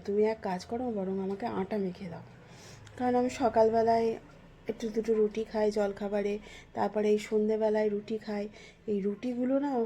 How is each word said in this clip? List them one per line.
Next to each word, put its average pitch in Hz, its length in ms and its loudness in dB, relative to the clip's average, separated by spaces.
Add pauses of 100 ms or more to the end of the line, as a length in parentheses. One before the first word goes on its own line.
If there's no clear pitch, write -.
তুমি 202 180 2
এক 220 180 2
কাজ 185 240 -6
করো, 240 260 -4
বরং 190 280 -4
আমাকে 196 260 -4
আটা 208 320 -4
মেখে 185 320 -6
দাও।" 165 120 -12 (760)
কারণ 247 180 2
আমি 247 140 4
সকালবেলায় 226 840 4 (520)
একটু 220 220 -4
দুটো 220 240 0
রুটি 214 300 2
খাই 214 280 0
জলখাবারে, 202 680 -2 (340)
তারপরে 214 360 0
এই 214 100 6
সন্ধেবেলায় 214 720 2
রুটি 208 280 -4
খাই। 208 320 -6 (380)
এই 208 140 0
রুটিগুলো 247 580 0
না 269 260 0